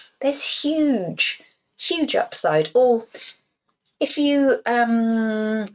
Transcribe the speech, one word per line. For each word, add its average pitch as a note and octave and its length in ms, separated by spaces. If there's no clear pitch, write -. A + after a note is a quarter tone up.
there's - 420
huge, C#4 800
huge - 380
upside. D#3 580
Or B3 320
if C#4+ 180
you, C#4+ 480
um, A3+ 1080